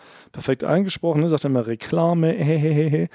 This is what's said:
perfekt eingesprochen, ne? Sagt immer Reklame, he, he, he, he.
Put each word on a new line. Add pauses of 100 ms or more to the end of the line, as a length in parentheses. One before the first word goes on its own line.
(340)
perfekt
eingesprochen,
ne?
Sagt
immer
Reklame,
he,
he,
he,
he. (140)